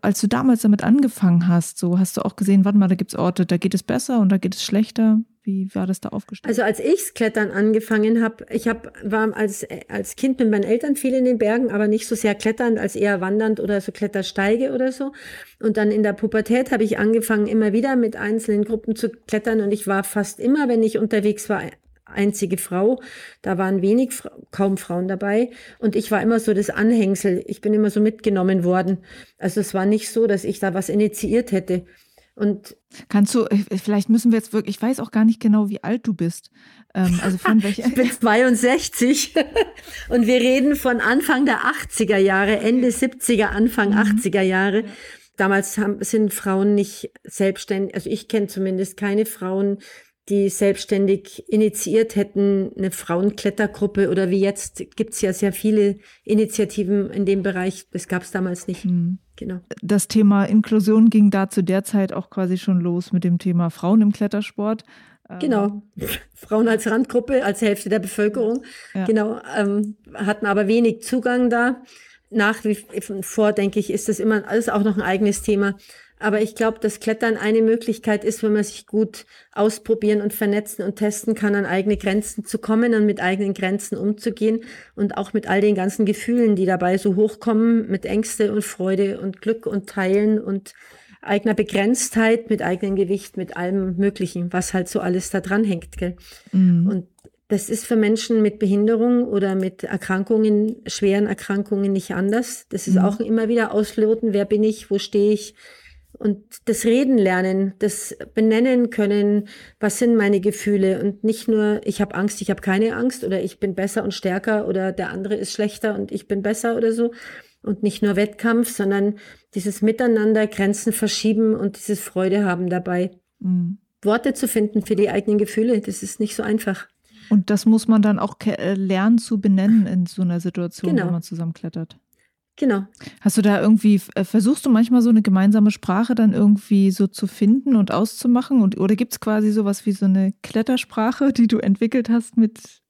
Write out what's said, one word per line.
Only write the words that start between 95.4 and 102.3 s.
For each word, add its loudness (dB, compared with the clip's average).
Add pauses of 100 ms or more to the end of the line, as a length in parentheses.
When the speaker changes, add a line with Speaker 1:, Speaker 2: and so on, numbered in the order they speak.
Speaker 2:
dran 0
hängt, -4
gell? -4 (360)
Speaker 1:
Mhm. 4
Speaker 2:
Und -2 (420)
das -2
ist -4
für 0
Menschen 2
mit 0
Behinderung 2
oder -2
mit -4
Erkrankungen, 0 (100)
schweren 0
Erkrankungen -4
nicht -4
anders. -4